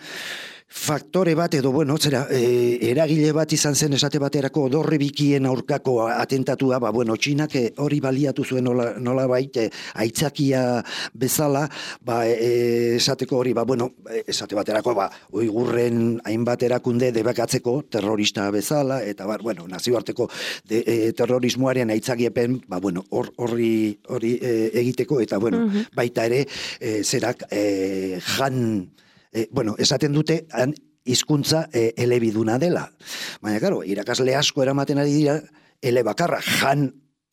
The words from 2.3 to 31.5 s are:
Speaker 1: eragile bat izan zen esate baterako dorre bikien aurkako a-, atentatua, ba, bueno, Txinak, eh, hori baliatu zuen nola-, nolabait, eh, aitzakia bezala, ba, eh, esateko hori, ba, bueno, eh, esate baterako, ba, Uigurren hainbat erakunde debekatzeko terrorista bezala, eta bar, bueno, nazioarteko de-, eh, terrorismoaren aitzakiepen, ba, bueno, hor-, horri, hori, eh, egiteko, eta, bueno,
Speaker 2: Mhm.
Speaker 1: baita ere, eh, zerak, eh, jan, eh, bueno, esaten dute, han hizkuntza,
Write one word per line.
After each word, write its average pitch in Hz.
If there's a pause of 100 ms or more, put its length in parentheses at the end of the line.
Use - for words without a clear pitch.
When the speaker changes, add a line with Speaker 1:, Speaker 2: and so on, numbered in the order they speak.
Speaker 1:
eragile 151
bat 151
izan 147
zen 147
esate 143
baterako 139
dorre 151
bikien 143
aurkako 127
a-, 117
atentatua, 131
ba, 113
bueno, 113
Txinak, 147
eh, 120
hori 147
baliatu 135
zuen 127
nola-, 120
nolabait, 127
eh, 110 (240)
aitzakia 127 (300)
bezala, 139 (320)
ba, 117
eh, 120
esateko 131
hori, 123
ba, 117
bueno, 123 (180)
eh, 113
esate 98
baterako, 107
ba, 95 (240)
Uigurren 117
hainbat 117
erakunde 123
debekatzeko 120
terrorista 104
bezala, 131
eta 98
bar, 104
bueno, 92
nazioarteko 107 (380)
de-, 113
eh, 113
terrorismoaren 123
aitzakiepen, 120
ba, 90
bueno, 95
hor-, 117
horri, 113 (120)
hori, 120
eh, 113
egiteko, 123
eta, 107
bueno, 117
Speaker 2:
Mhm. 208 (100)
Speaker 1:
baita 120
ere, 127 (340)
eh, 107
zerak, 120
eh, 98
jan, 113 (440)
eh, 113
bueno, 110
esaten 143
dute, 160
han 127 (300)
hizkuntza, 147